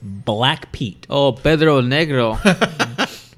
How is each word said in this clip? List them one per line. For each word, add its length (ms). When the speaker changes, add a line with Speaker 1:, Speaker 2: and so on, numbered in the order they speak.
Speaker 1:
Black 680
Pete. 380
Speaker 2:
Oh, 220
Pedro 480
Negro. 640
Speaker 1:
<laughs> 760